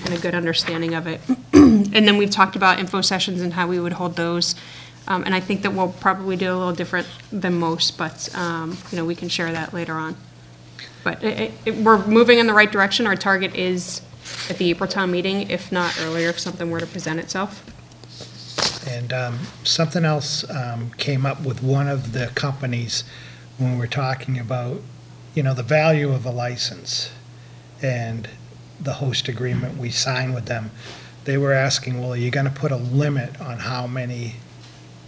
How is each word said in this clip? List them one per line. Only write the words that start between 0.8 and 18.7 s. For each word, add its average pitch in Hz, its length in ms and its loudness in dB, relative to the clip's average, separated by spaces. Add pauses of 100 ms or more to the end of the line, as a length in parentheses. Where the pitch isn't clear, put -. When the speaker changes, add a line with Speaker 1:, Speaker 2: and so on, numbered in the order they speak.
Speaker 1:
of 165 120 -4
it. 160 200 -6
<clears throat> - 40 0 (240)
And 220 520 8
then 208 100 8
we've 202 140 4
talked 220 260 4
about 185 220 4
info 190 220 -2
sessions 185 400 0
and 175 120 -2
how 175 140 0
we 175 140 0
would 175 140 -2
hold 175 220 -4
those. 170 380 0 (520)
Um, 185 180 0
and 190 100 0
I 185 60 2
think 196 220 -2
that 202 100 0
we'll 185 280 0
probably 190 360 0
do 185 160 0
a 185 40 0
little 180 180 0
different 175 320 -4 (260)
than 180 260 0
most, 170 400 0
but, 160 360 -6
um, 170 420 -4 (140)
you 185 60 -6
know, 165 80 -2
we 170 100 -2
can 175 140 -8
share 165 240 -2
that 165 220 -6
later 165 200 -4
on. 160 220 -6 (880)
But - 180 -4
it, 214 180 -2
it, 220 120 -4 (140)
it, 220 100 -2
we're 220 300 8
moving 233 320 8
in 233 80 6
the 214 80 4
right 208 160 8
direction. 208 360 2
Our 196 100 2
target 190 380 0
is 185 480 -2 (460)
at 180 100 -4
the 175 120 4
April 185 180 0
town 190 220 0
meeting, 190 400 0
if - 220 -4
not 175 280 0
earlier, 165 280 0
if 170 100 -2
something 175 320 -6
were 165 100 -2
to 165 60 -4
present 165 340 -6
itself. 190 440 -6 (1200)